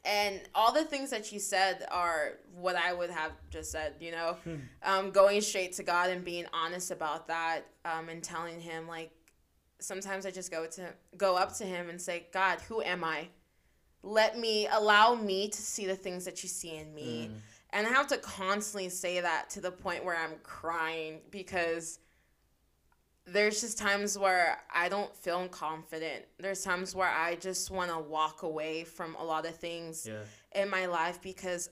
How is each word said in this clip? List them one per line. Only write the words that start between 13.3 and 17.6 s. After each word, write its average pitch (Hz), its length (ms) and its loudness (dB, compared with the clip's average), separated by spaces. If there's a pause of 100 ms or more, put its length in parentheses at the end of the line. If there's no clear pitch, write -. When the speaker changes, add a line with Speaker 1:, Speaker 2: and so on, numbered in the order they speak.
Speaker 1:
Let 220 340 4
me, 214 300 2
allow 214 460 8
me 202 340 0
to - 140 -6
see - 240 -4
the 190 100 0
things 180 300 -6
that 180 180 -8
you 185 40 -8
see 160 280 -8
in 156 180 -12
me." 120 380 -6
Speaker 2:
Mm. 110 80 -10 (340)